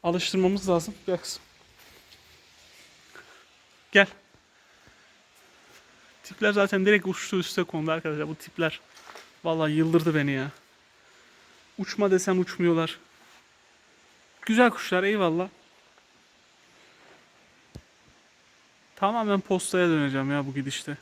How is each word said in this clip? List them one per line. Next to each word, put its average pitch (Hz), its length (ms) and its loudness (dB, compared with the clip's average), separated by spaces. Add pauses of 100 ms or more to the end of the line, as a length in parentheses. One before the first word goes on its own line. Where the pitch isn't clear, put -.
alıştırmamız 185 640 0
lazım. 175 260 0 (120)
Gel 180 120 -2
kızım. - 240 -12 (2500)
Gel. 202 140 6 (2250)
Tipler 208 220 0
zaten 196 340 2
direkt 208 200 4
uçtu, - 300 -4
üste 180 280 -2
kondu 160 260 -6
arkadaşlar. 151 380 -4
Bu 160 60 -8
tipler - 460 -4 (640)
vallahi 160 280 0
yıldırdı 160 420 2
beni 143 180 2
ya. 135 180 -4 (1300)
Uçma 202 320 -2
desen 185 260 2
uçmuyorlar. 170 600 0 (1400)
Güzel 226 280 4
kuşlar, 185 320 -2
eyvallah. 190 460 0 (3500)
Tamamen 208 440 0
postaya 180 480 0
döneceğim 139 420 0
ya 143 160 -2
bu 135 80 -8
gidişte. 139 480 -6